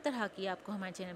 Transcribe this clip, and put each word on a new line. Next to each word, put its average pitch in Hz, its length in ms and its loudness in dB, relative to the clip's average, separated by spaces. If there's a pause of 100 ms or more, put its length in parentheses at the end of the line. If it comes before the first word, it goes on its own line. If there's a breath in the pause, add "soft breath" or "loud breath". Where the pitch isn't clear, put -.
तरह 247 220 4
की 190 200 -2
आपको 185 260 -2
हमारे 190 200 0
चैनल 180 240 -4